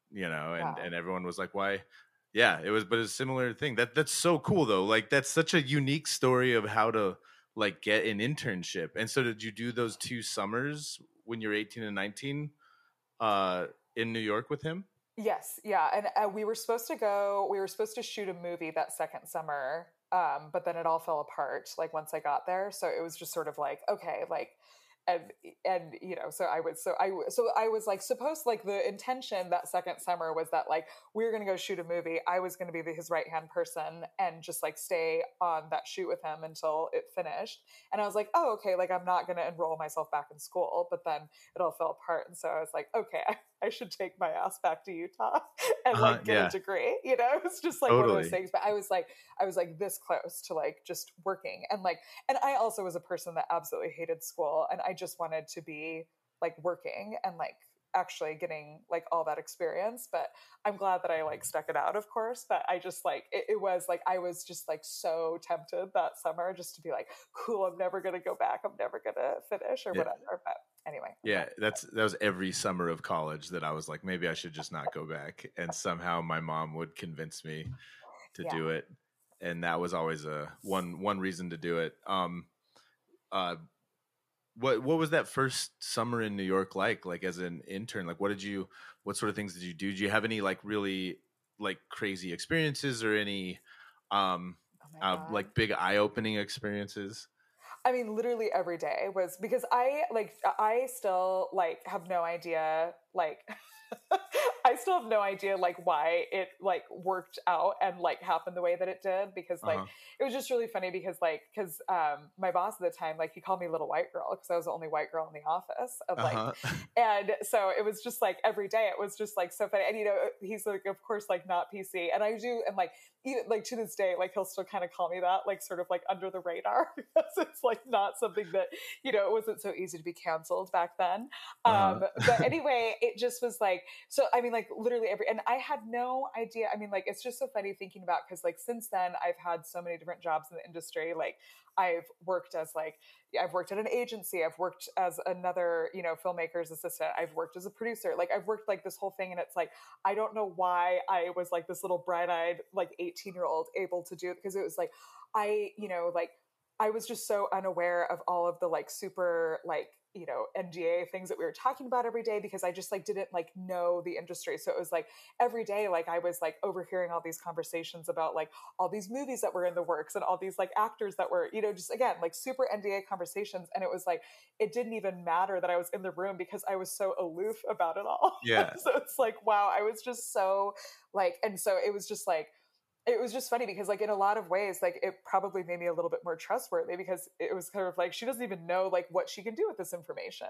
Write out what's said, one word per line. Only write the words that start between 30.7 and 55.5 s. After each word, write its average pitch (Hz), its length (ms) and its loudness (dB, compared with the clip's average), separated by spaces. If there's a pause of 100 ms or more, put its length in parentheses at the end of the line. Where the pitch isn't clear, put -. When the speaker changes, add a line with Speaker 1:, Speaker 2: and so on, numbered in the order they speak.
Speaker 2:
we 220 120 2
were 226 60 2
gonna 214 140 -2
go 190 120 2
shoot 185 220 -4
a 175 40 -4
movie. 170 440 -2
I 180 120 4
was 185 160 -2
gonna 175 160 -6
be 165 100 -4
the, 165 120 -4
his 165 160 -8
right-hand 160 400 -2
person 165 560 -4 (120)
and 165 240 -2
just, 165 220 -6
like, 156 140 -4
stay 165 460 0 (180)
on 160 300 0
that - 160 -2
shoot 185 200 -4
with 175 160 -2
him 160 220 -6
until 160 480 -2
it 156 200 -2
finished. 180 520 -6 (260)
And 208 100 0
I 208 40 2
was 196 100 -4
like, 208 180 2
"Oh, 302 200 4
okay, 202 220 0
like, 180 160 2
I'm 180 120 0
not 180 240 2
gonna 175 180 -2
enroll 160 320 -2
myself 156 320 -4
back 147 220 -2
in 151 80 -20
school." 175 500 0
But 170 140 -4
then 151 240 -2 (280)
it 185 60 -2
all 160 100 4
fell 160 200 0 (100)
apart. - 280 -2
And 175 80 -16
so 170 100 -6
I 160 140 0
was 156 120 -4
like, 151 220 -4
"Okay, - 280 -2
<laughs> - 40 2
I, - 100 0 (240)
I 208 80 2
should 220 220 -8
take - 280 -6
my 175 100 2
ass - 340 0
back 160 220 2
to 196 80 -8
Utah 190 460 0 (240)
<laughs> 480 220 2
and, 247 140 6
Speaker 1:
Uh-huh, - 0 -
Speaker 2:
like, - 240 8
get 104 140 6
Speaker 1:
yeah. 92 80 8
Speaker 2:
a - 20 4
degree," 185 560 0
you 254 140 4
know? 254 240 4
<laughs> - 40 -8
It's 359 160 -4
just, - 200 0
like, 233 160 8
one 127 80 8
of 113 80 8
those 82 160 4
Speaker 1:
Totally. - 0 -
Speaker 2:
things. 185 240 -2
But - 100 4
I 208 100 4
was, 202 160 -2
like, 180 200 2 (300)
I 196 60 6
was, 185 120 0
like, 170 220 0
this 202 180 -2
close - 460 -4
to, - 100 -8
like, 156 340 -2
just - 240 -8 (140)
working. 185 440 -4
And, 202 140 -2
like, 170 160 0 (300)
and 262 140 4
I 277 120 4
also 220 280 2
was 175 120 -4
a 170 60 -4
person 170 340 -6
that 160 140 0
absolutely 165 420 -2
hated 165 320 -4
school. 156 480 2
And 180 100 -2
I 185 120 0
just 170 260 -8
wanted 160 300 -2
to 170 120 -10